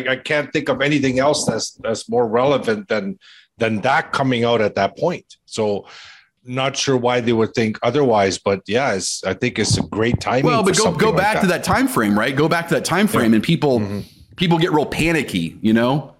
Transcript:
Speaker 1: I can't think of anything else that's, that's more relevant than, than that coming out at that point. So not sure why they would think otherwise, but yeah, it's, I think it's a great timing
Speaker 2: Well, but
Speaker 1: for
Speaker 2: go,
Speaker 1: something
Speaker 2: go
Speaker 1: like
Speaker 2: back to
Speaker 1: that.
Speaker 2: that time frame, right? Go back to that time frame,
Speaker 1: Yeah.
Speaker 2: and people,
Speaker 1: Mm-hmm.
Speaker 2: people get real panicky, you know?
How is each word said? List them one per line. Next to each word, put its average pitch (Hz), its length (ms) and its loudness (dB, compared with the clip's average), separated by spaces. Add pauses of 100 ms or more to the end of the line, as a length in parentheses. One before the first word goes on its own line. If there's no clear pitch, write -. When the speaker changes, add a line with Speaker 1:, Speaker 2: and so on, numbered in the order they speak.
(100)
Speaker 1:
I 131 60 0
can't 143 360 -4
think 147 160 -2
of 127 140 -2
anything 135 360 0
else 143 280 2
that's, 113 240 -4 (120)
that's 107 280 -4
more 120 180 2
relevant 113 600 0
than, 98 300 -4 (380)
than 110 240 -2
that 139 320 0
coming 127 320 0
out 117 160 2
at 104 140 0
that 98 240 -2
point. 156 260 -2 (220)
So 104 400 -4 (580)
not 131 320 -4
sure - 220 0
why 123 240 2
they 120 100 2
would 110 220 2
think 110 280 0
otherwise, 117 540 2
but 98 300 -2
yeah, 120 260 0
it's, - 320 -6
I 95 80 -2
think 120 260 -4
it's 101 200 0
a - 40 -4
great 113 380 -2
timing 247 240 0
Speaker 2:
Well, 240 180 2
but 190 140 2
Speaker 1:
for - 40 2
Speaker 2:
go, - 40 2
Speaker 1:
something 170 160 0
Speaker 2:
go 214 120 4
Speaker 1:
like 170 40 0
Speaker 2:
back 208 240 0
to 202 60 0
Speaker 1:
that. 170 180 -2
Speaker 2:
that - 0 -
time 226 240 0
frame, 107 300 0
right? 131 180 -2
Go 151 100 2
back 170 220 -2
to 160 60 0
that 127 100 0
time 190 220 2
frame, 113 260 2
Speaker 1:
Yeah. 113 40 6
Speaker 2:
and 104 60 2
people, 139 380 2
Speaker 1:
Mm-hmm. 101 200 -6 (360)
Speaker 2:
people 170 220 2
get 180 160 2
real 147 100 4
panicky, 139 760 -2
you 110 100 4
know? 127 480 0